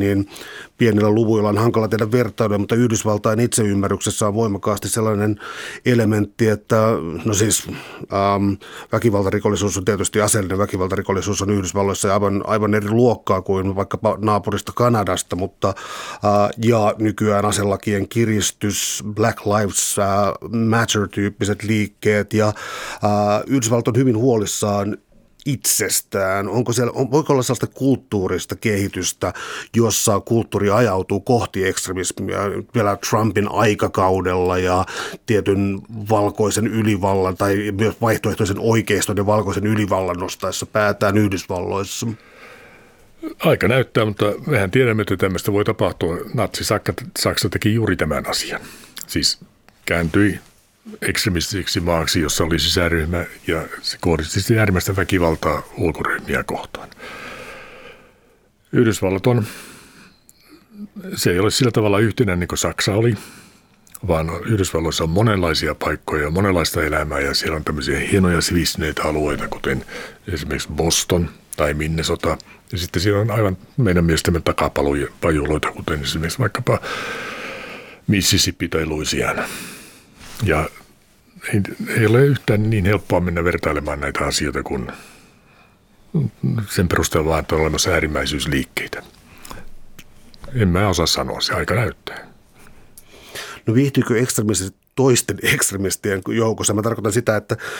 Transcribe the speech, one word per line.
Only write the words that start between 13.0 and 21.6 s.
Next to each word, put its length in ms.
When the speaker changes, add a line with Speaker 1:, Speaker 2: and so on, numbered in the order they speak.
Speaker 1:
kuin 340
vaikkapa 440
naapurista 540
Kanadasta, 640
mutta, 380
ää, 280
ja 340
nykyään 460
aselakien 640
kiristys, 960
Black 320
Lives, 520
ää, 340
Matter-tyyppiset 1120